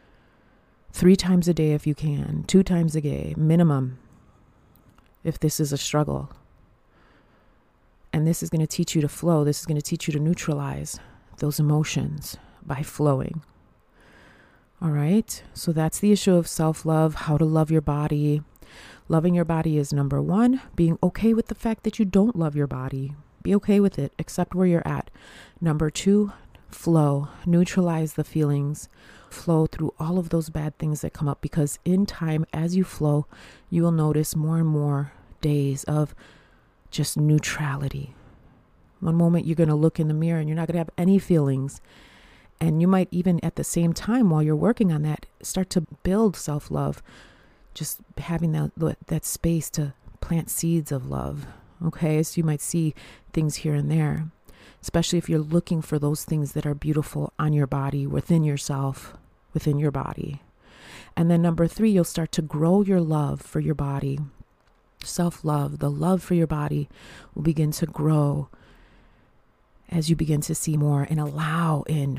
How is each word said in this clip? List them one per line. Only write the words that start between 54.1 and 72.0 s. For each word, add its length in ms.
especially 380
if 80
you're 120
looking 420
for 180
those 240
things 300
that 120
are 80
beautiful 640
on 140
your 160
body, 400
within 380
yourself, 680
within 240
your 140
body. 500
And 120
then 120
number 260
three, 240
you'll 140
start 260
to 100
grow 400
your 200
love 400
for 180
your 160
body. 440
Self-love, 760
the 120
love 320
for 100
your 140
body 400
will 80
begin 280
to 140
grow 600
as 200
you 60
begin 260
to 140
see 220
more 320
and 100
allow 680
in, 320